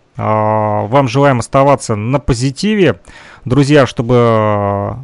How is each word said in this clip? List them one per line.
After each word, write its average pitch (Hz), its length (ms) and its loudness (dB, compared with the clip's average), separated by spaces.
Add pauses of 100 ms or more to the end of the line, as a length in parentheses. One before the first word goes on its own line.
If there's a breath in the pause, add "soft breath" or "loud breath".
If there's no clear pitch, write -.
(180)
вам 107 880 0
желаем 139 320 0
оставаться 139 560 0
на 120 240 -4
позитиве, 139 800 -2 (460 loud breath)
друзья, 139 400 4
чтобы, 123 320 -2
э, 107 760 0 (100)